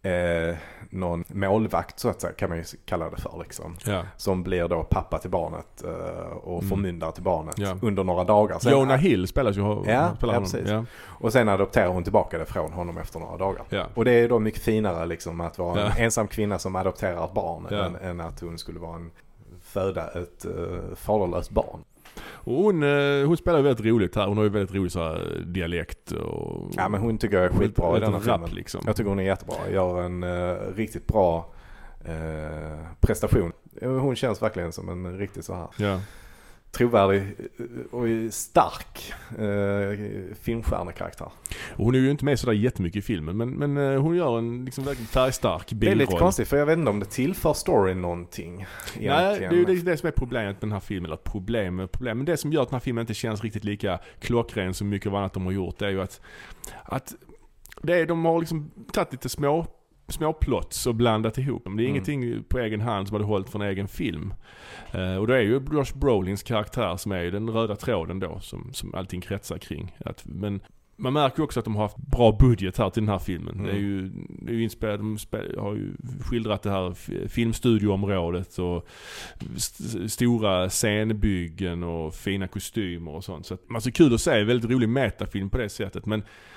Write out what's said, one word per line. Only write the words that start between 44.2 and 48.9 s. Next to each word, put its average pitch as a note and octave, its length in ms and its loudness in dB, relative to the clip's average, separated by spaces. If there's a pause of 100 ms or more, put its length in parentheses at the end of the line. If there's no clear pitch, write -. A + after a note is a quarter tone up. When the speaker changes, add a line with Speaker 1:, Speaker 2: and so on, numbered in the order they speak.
Speaker 2:
en, A#2+ 260 -4
liksom, C3 200 -8
verkligen B2+ 220 -6
färgstark B2+ 640 2
Speaker 1:
Det A2 200 2
är G3+ 40 6
lite C#3+ 140 6
Speaker 2:
biroll. - 120 4
Speaker 1:
konstigt, E3+ 280 4
för C#3+ 80 2
jag D3 100 4
vet D#3+ 120 4
inte C#3+ 120 2
om G2+ 100 0
det G2+ 60 -4
tillför D3+ 460 0
storyn F#2+ 500 2
någonting F2 540 -6
Speaker 2:
Nej, F#2+ 100 -12 (320)